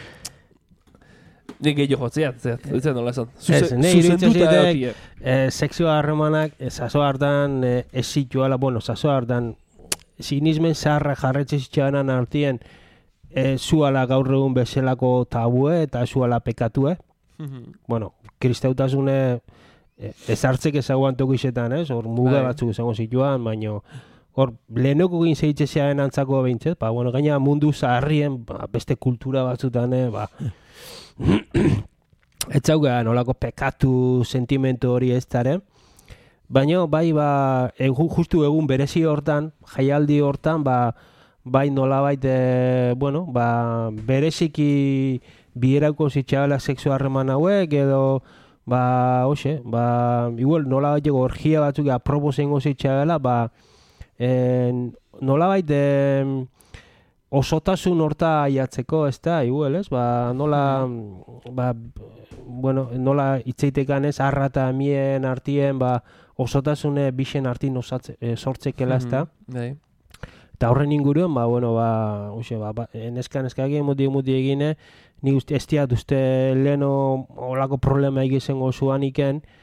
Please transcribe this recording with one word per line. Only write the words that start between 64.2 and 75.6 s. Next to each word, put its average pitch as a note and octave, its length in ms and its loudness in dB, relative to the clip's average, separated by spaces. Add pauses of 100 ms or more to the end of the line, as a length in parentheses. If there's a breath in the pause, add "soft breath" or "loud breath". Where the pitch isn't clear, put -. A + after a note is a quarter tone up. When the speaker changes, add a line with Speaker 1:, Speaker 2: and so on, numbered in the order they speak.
Speaker 2:
Arra C#3 260 0
eta C3 260 0
mien C3+ 520 0
artien, C#3 540 -2
ba, B2+ 260 0 (320 soft breath)
osotasune C#3 760 0
bixen C3 340 -4
artin B2+ 300 -4
osatze-, B2 440 -8
eh, A#2 160 -4
sortzekela, B2+ 600 -2
ez B2+ 120 -2
da? C3 160 -2 (220)
Speaker 1:
Mhm, B2+ 100 -14
bai. B2 200 -8 (760 loud breath)
Speaker 2:
Eta A#2 160 0
horren C#3+ 220 2
inguruan, D3 420 2
ba, A#2 120 0
bueno, A#2+ 280 0
ba, A2 580 -2
hoxe, A2+ 240 -8
ba, G#2+ 160 -8
ba, A#2 220 -10
neska, A#2+ 480 -8
neska C3 240 -4
egin C#3+ 180 -2
muti, C#3 240 0
muti C3+ 260 0
egine, C#3 420 0 (460 soft breath)
ni C3+ 120 2
uste, C#3 220 -2
ez - 100 -4